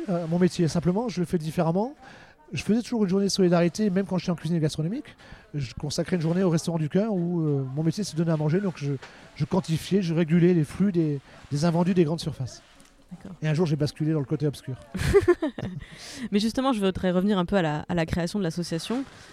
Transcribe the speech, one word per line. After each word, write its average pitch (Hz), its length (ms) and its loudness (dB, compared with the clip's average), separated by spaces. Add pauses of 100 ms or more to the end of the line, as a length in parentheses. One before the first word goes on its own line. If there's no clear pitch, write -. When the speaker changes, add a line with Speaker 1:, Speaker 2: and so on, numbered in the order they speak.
Speaker 1:
euh, 170 180 -2
mon 165 100 -2
métier, 175 300 2
simplement 180 420 0
je 175 120 -4
le 165 40 0
fais 180 140 -2
différemment. 170 560 0 (580)
Je 139 80 -4
faisais 220 220 2
toujours 226 200 0
une 185 60 2
journée 196 160 2
de 185 60 0
solidarité, 180 580 4
même 190 160 0
quand 185 140 -2
j'étais - 120 -4
en 165 40 0
cuisine 165 240 -2
gastronomique, 156 460 -2 (500)
je 135 180 -6
consacrais 165 440 -4
une 165 40 0
journée 175 220 2
au 175 80 4
Restaurant 170 260 0
du 160 100 0
Cœur 214 280 2
où, 170 260 0
euh, 143 240 0 (100)
mon 156 60 -4
métier 165 220 -2
c'est - 100 -8
de 151 60 -6
donner 165 120 2
à 156 60 2
manger, 151 240 2
donc 196 160 -2
je... 143 160 -4 (420)
je 156 100 0
quantifiais, 180 580 0
je 165 100 -2
régulais 170 400 4
les 160 100 4
flux 196 280 0
des, 156 280 0 (320)
des 147 140 0
invendus 175 300 2
des 175 80 6
grandes 156 160 0
surfaces. - 420 -8 (500)
Speaker 2:
D'accord. - 300 -16
Speaker 1:
Et 156 60 -2
un 156 80 0
jour 180 100 2
j'ai 156 100 0
basculé 151 380 0
dans 156 60 0
le 131 60 -2
côté 139 200 -2
obscur. 131 300 -4 (180)
Speaker 2:
<laughs> - 1400 0
Mais 202 80 4
justement, 254 340 0
je 214 60 0
voudrais 190 300 0
revenir 185 300 2
un 170 60 2
peu 202 100 0
à 190 80 4
la, 151 260 -2
à 180 60 0
la 165 100 2
création 175 320 -2
de 202 60 -2
l'association. 170 600 -4 (300)